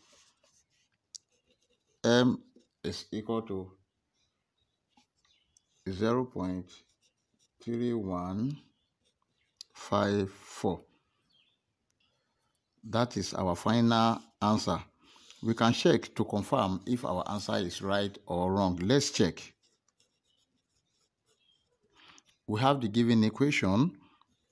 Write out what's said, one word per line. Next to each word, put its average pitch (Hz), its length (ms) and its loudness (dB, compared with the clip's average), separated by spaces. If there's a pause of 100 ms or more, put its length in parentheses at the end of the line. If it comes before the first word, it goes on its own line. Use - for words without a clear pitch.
(2000)
M 120 380 4 (420)
is - 280 -8
equal 107 320 -4
to 95 280 -10 (2250)
zero 113 340 0
point 92 460 -6 (880)
three 120 320 -4
one. 98 640 -4 (1160)
five 101 580 -2
four. - 500 -8 (2000)
That 120 280 0
is 95 160 -4
our 87 220 -2
final 113 640 4 (220)
answer. - 380 0 (640)
We 113 100 0
can 117 200 4
check - 420 2
to 113 100 0
confirm 101 600 -2
if 123 200 -4
our 90 240 -4
answer 104 280 -4
is 90 240 -6
right 98 440 -2
or 90 260 -2
wrong. 95 300 2
Let's 135 300 2
check. - 420 -2 (3000)
We 107 140 -2
have 135 200 4
the 117 60 0
given 117 360 4
equation, 117 760 2 (540)